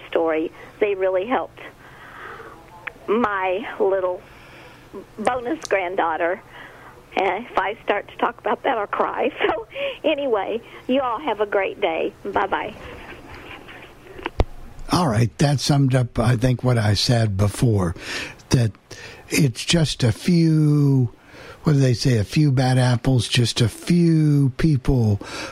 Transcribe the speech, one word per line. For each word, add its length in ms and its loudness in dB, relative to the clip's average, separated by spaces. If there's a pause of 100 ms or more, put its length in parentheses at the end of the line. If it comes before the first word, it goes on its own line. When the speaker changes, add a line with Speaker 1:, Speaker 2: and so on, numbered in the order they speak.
Speaker 1:
story. 420 0 (280)
They 160 0
really 320 0
helped 320 -4 (1500)
my 640 -2 (120)
little 420 0 (960)
bonus 480 -4
granddaughter. 760 -2 (760)
And 280 -2
if 140 -8
I 240 -2
start 260 -4
to 100 -20
talk 200 -2
about 240 -4
that, 160 -2
I'll 80 -4
cry. 500 -2
<laughs> 120 -2
So 180 -4 (380)
anyway, 560 -2 (260)
you 140 2
all 180 -4
have 220 -4
a 60 0
great 340 -2
day. 320 -2 (120)
Bye-bye. 500 -4 (2250)
Speaker 2:
All 160 2
right, 300 2
that 220 2
summed 340 4
up, 240 0
I 180 4
think, 280 2
what 120 4
I 180 2
said 420 2
before, 580 2 (560)
that 220 4 (560)
it's 360 0
just 380 0
a 80 4
few, 1000 4 (500)
what 120 4
do 40 4
they 160 4
say, 240 2
a 60 0
few 260 2
bad 260 2
apples, 520 2
just 320 0
a 80 4
few 880 4
people 600 2 (360)